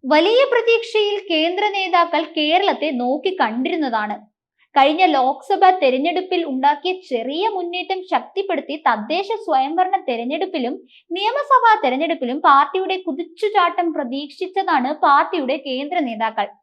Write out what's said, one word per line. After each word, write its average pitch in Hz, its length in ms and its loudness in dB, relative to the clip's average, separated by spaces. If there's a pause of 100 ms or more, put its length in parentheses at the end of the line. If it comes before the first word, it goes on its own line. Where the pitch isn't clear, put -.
വലിയ 330 360 4 (100)
പ്രതീക്ഷയിൽ 440 640 0 (140)
കേന്ദ്ര 339 340 0 (120)
നേതാക്കൾ 339 460 0 (140)
കേരളത്തെ 311 520 0 (120)
നോക്കിക്കണ്ടിരുന്നതാണ്. 254 1160 -2 (600)
കഴിഞ്ഞ 302 260 4 (140)
ലോക്സഭാ 330 540 2 (120)
തെരഞ്ഞെടുപ്പിൽ 330 580 0 (120)
ഉണ്ടാക്കിയ 294 400 0 (160)
ചെറിയ 269 360 -4 (120)
മുന്നേറ്റം 359 440 -6 (120)
ശക്തിപ്പെടുത്തി 302 640 -4 (120)
തദ്ദേശ 254 420 -2 (160)
സ്വയംഭരണ 330 520 0 (120)
തെരഞ്ഞെടുപ്പിലും 269 680 -4 (420)
നിയമസഭാ 466 560 2 (120)
തെരഞ്ഞെടുപ്പിലും 269 600 -2
പാർട്ടിയുടെ 311 500 4 (100)
കുതിച്ചുചാട്ടം 349 880 0
പ്രതീക്ഷിച്ചതാണ് 285 960 -2 (140)
പാർട്ടിയുടെ 294 520 2 (100)
കേന്ദ്ര 285 300 -4 (100)
നേതാക്കൾ. 220 400 -4 (140)